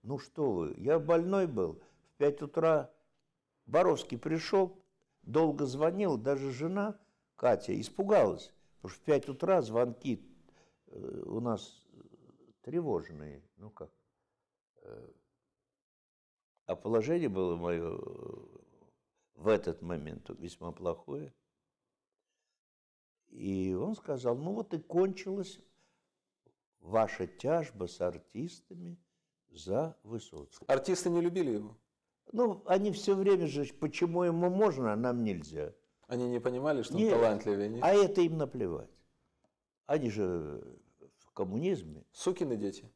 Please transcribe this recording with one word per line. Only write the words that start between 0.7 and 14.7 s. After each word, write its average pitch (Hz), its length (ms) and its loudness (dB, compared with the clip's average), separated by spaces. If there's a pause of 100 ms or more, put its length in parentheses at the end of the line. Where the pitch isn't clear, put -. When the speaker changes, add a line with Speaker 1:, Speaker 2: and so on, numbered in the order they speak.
Speaker 1:
я 143 240 2
больной 170 480 2
был, 92 340 -2 (300)
в - 60 -20
пять 143 240 2
утра 151 500 2 (760)
Боровский 147 520 2
пришёл, 180 680 0 (380)
долго 147 440 2
звонил, 160 500 2
даже 135 360 0
жена 190 480 -4 (360)
Катя 110 440 2
испугалась, 147 720 2 (240)
потому 98 140 -12
что - 100 -20
в - 40 -20
пять 143 260 2
утра 170 320 2
звонки, 117 580 0 (680)
э, - 360 -10
у 113 160 -6
нас 117 420 -6 (800)
тревожные, 80 840 -6 (140)
ну 104 140 -20
как. - 200 -18 (920)